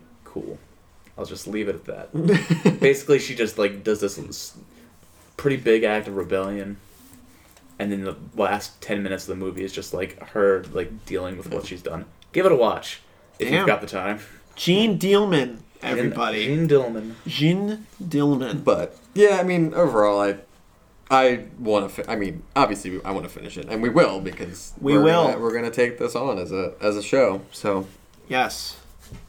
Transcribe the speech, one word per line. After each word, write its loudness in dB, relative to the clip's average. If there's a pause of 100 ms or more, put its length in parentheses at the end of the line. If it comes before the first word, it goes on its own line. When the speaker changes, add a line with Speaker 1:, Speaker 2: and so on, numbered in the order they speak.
(240)
Speaker 1:
cool. -12 (600)
I'll -8
just -14
leave -4
it -4
at -16
that. 0
Speaker 2:
<laughs> -
Speaker 1:
Basically, 4
she -8
just, -2
like, -2
does 0
this -4
s-, -14 (800)
pretty 0
big 4
act 0
of -8
rebellion, -4 (1000)
and -4
then -4
the -6 (200)
last -2
ten -4
minutes -6
of -12
the -6
movie -6
is -10
just, -10
like, -6
her, 2
like, -6
dealing -6
with -12
what -6
she's -12
done. -8 (260)
Give 2
it 8
a 6
watch 0 (380)
if -2
Speaker 2:
Damn. 2
Speaker 1:
you've 2
got 2
the -12
time. -6 (360)
Speaker 2:
Jeanne 2
Dielman, 4
Speaker 1:
Jeanne, -2 (240)
Speaker 2:
everybody. -2
Speaker 1:
Jeanne 0
Dielman. 2 (140)
Speaker 2:
Jeanne 0 (180)
Dielman. 0
Speaker 3:
But, 0 (160)
yeah, 6
I 2
mean, 2
overall, 4
I, 0 (760)
I 4 (140)
wanna 0
fi-, -10
I -4
mean, -4 (140)
obviously, 0
I -4
wanna -6
finish -14
it, -12
and -2
we 2
will, 4
because -10
Speaker 2:
We 2
Speaker 3:
we're 6
Speaker 2:
will. 6
Speaker 3:
gonna, 0
we're -2
gonna -2
take 0
this -4
on -2
as -8
a, -4
as 2
a -6
show, 2 (100)
so. -4 (420)
Speaker 2:
Yes. -4 (520)